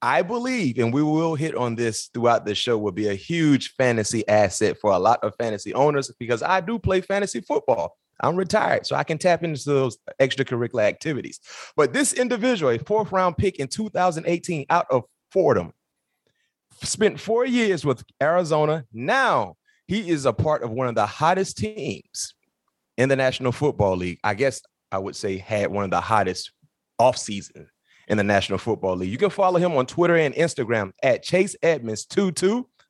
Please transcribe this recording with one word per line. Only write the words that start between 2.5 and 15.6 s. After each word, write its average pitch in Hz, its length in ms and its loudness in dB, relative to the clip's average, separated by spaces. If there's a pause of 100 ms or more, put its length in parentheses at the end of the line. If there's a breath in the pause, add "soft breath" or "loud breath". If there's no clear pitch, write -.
show, 117 220 0
will 104 160 -2
be 104 160 -2
a 98 60 -2
huge 151 600 0
fantasy 113 540 0
asset 104 500 2
for 104 120 2
a 92 80 4
lot 107 240 2
of 107 140 -2
fantasy 104 360 -6
owners 139 360 2 (100)
because 117 240 -2
I 180 180 2
do 214 180 -4
play 185 220 0
fantasy 196 400 -4
football. 131 560 -2 (240)
I'm 165 160 0
retired, 196 480 0
so 135 100 -4
I 139 80 0
can 156 140 -4
tap 170 260 2
into 160 220 -4
those 135 320 0 (240)
extracurricular 123 600 0
activities. 120 580 -4 (340 loud breath)
But 147 160 4
this 269 220 0
individual, 233 580 2
a 117 60 2
fourth 208 340 -2
round 185 240 2
pick - 240 -2
in 135 80 -6
two 220 220 -6
thousand 180 380 -2
eighteen 170 420 -2
out 170 220 2
of 123 120 2 (280)
Fordham, 113 420 2 (1080)